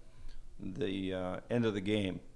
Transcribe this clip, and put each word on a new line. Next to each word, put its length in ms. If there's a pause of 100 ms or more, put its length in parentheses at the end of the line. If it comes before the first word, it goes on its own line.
(600)
the, 540
uh, 260 (100)
end 160
of 80
the 80
game 380 (160)